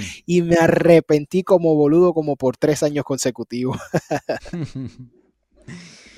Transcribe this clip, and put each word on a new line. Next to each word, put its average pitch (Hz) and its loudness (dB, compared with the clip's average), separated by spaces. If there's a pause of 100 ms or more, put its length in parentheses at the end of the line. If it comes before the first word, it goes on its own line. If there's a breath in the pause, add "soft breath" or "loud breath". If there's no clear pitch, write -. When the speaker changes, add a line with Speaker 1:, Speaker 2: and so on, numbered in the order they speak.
(280 loud breath)
Speaker 1:
y 175 2
me 170 2
arrepentí 165 2
como 170 2
boludo 156 4
como 151 -4
por 127 -2
tres 147 0
años 147 -2
consecutivos. 127 -6
<laughs> - -6
Speaker 2:
<laughs> 131 -12 (1040 loud breath)